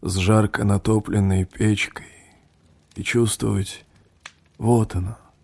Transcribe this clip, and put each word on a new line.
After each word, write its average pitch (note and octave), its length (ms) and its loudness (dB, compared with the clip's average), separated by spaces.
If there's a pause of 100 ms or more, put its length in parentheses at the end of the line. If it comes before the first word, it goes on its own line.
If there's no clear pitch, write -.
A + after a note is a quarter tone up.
с F#2 160 -4
жарко G#2 480 2
натопленной G2+ 800 2
печкой - 680 -2 (840)
и F2+ 80 -10
чувствовать: G#2+ 800 -2 (720)
вот A2+ 380 2
оно F#2 220 -6 (260)